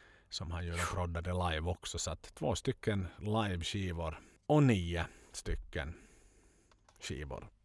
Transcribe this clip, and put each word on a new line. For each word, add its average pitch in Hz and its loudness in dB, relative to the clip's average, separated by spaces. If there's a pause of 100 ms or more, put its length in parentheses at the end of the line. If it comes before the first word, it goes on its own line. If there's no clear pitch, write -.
(300)
Som - -6
han 85 -4
ju 85 -2
då 85 -2
proddade 87 0
live 85 2
också, - -4
så - -2
att - -10
två 143 0
stycken 101 0 (120)
liveskivor 92 -2 (260)
och 151 8
nio 85 4 (260)
stycken - -4 (1080)
skivor 69 -8 (180)